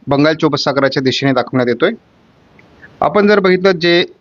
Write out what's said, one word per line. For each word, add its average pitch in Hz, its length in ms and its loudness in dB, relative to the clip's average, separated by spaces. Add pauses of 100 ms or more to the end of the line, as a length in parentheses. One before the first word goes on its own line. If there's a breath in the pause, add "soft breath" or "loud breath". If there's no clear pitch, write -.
बंगालच्या 156 400 0
उपसागराच्या 139 560 -2
दिशेने 131 300 0
दाखवण्यात 123 360 -2
येतोय. 139 220 0 (1080 loud breath)
आपण 202 280 0
जर 208 120 4
बघितलं, 185 300 2
जे 175 340 2 (160)